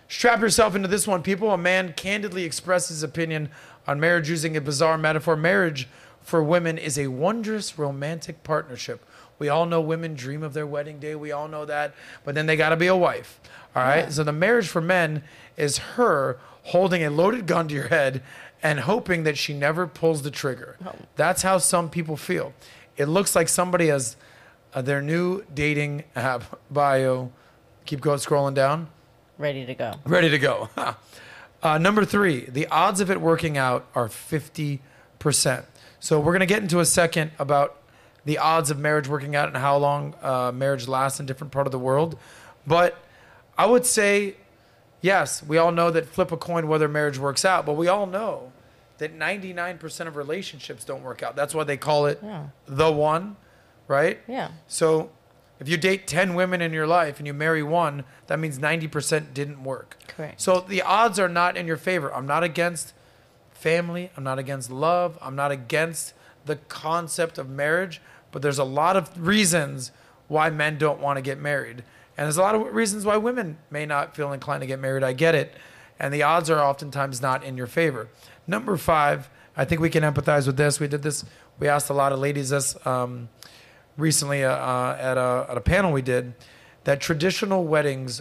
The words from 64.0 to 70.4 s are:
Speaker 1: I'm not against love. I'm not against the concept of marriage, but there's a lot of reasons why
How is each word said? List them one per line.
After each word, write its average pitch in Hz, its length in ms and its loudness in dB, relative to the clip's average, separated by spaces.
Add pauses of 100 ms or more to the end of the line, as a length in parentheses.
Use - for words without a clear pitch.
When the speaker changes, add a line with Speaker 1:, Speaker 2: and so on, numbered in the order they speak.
Speaker 1:
I'm 135 80 -10
not 131 140 -4
against 131 320 -8
love. 165 520 0
I'm 135 140 -10
not 143 160 0
against 151 640 -4 (320)
the 147 100 -4
concept 165 840 -4
of 135 100 -10
marriage, 156 520 -2 (320)
but 135 100 -8
there's 139 160 0
a 143 60 2
lot 151 320 2
of 170 300 -2
reasons 160 680 0 (360)
why 156 220 2